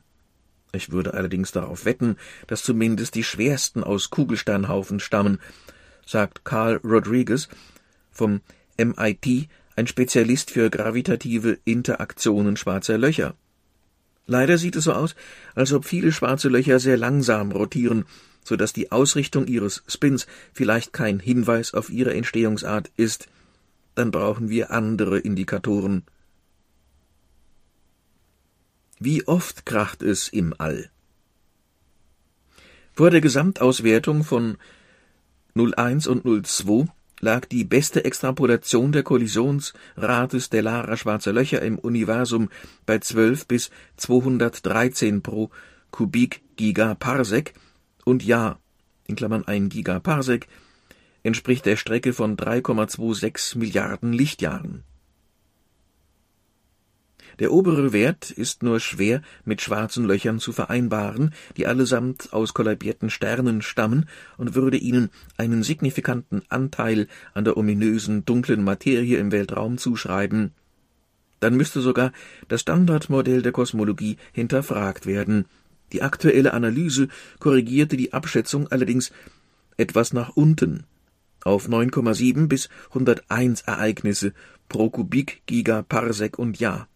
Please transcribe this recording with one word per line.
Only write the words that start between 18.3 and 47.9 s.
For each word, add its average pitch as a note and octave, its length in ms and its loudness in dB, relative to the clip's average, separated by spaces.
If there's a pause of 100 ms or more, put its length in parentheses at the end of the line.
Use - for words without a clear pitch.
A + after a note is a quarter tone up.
so A#2 120 -2
dass G#2+ 160 0
die - 200 -6
Ausrichtung C#3 540 2
ihres G#2+ 420 -4
Spins C3+ 380 0 (280)
vielleicht A2+ 400 0
kein G#2 260 0
Hinweis A#2 540 0
auf - 160 -2
ihre B2 240 0
Entstehungsart G#2+ 840 -2
ist. A2 320 0 (680)
Dann A#2+ 160 0
brauchen G#2 400 -2
wir A2+ 220 -2
andere G#2+ 480 0
Indikatoren. G2 840 -2 (3000)
Wie D3+ 280 -2
oft - 380 -2
kracht G#2+ 360 -4
es - 280 -2
im E2+ 280 -2
All? D#2 320 -6 (2000)
Vor E3 160 6
der E3 100 8
Gesamtauswertung C#3 1040 2
von A#2 340 -2 (960)
null A#2 200 2
eins B2+ 320 0
und B2 160 0
null A2 200 2
zwei G#2+ 420 2 (340)
lag A2+ 260 0
die A#2 200 -2
beste - 400 2
Extrapolation C3 880 2
der C#3+ 100 2
Kollisionsrate B2 1400 0
stellarer A2+ 580 -2
schwarzer G#2+ 360 -2
Löcher C3 280 2
im A2 160 -2
Universum A2+ 720 0 (360)
bei A2 140 2
zwölf A2+ 460 2
bis A#2+ 260 -2 (260)
zweihundertdreizehn A#2 1200 0
pro A2 300 -6 (400)
Kubikgigaparsec A2+ 1600 0 (520)